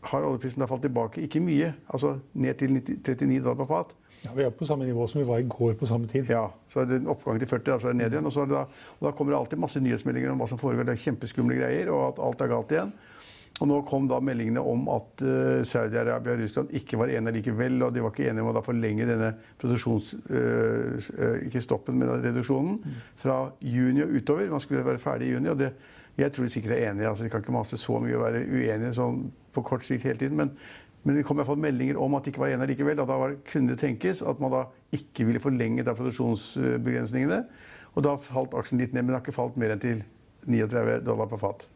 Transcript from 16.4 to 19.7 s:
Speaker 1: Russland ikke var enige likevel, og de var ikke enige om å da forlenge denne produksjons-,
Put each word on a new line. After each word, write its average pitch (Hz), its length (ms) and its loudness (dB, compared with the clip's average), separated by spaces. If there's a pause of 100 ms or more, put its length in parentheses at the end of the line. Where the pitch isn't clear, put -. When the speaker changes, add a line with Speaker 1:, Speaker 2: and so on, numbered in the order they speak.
Speaker 1:
Russland 113 340 -2
ikke - 240 -4
var 117 140 4
enige 113 240 0
likevel, 123 480 0
og 120 100 0
de 123 80 0
var 113 80 0
ikke 139 160 -2
enige 110 160 0
om 113 60 0
å 113 80 0
da 110 80 -2
forlenge 113 420 0
denne 113 220 2 (320)
produksjons-, 117 540 0 (120)